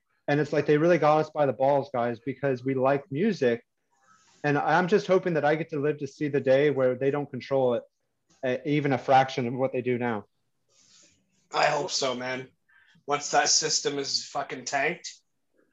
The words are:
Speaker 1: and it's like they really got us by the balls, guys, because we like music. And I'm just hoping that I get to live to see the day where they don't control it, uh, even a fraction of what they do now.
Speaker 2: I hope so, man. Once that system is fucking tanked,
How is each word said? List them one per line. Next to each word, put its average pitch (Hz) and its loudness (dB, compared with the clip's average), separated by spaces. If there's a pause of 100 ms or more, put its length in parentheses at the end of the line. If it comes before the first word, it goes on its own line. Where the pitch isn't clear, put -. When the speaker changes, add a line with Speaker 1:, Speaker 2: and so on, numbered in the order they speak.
(280)
Speaker 1:
and 147 2
it's 147 -2
like 147 0
they 147 4
really 170 4
got 151 4
us 151 -2
by 151 0
the 131 0
balls, 135 0
guys, 120 -2
because 131 -4
we 135 -2
like 135 0
music. 139 0 (840)
And 143 2
I'm 170 2
just 202 2
hoping 185 2
that 143 0
I 151 4
get 160 -6
to 156 -6
live 143 -2
to 143 -8
see 151 -6
the 139 0
day 135 4
where 127 2
they 135 0
don't 143 -4
control 127 -2
it, 107 -4 (640)
uh, 127 0
even 143 0
a 123 0
fraction 135 2
of 123 -6
what 131 -2
they 127 -4
do 123 -2
now. 117 -4 (1300)
Speaker 2:
I 151 2
hope 147 -2
so, 127 -2
man. 127 -8 (580)
Once 143 -4
that - 2
system 147 0
is - -6
fucking 139 -10
tanked, 147 -4 (580)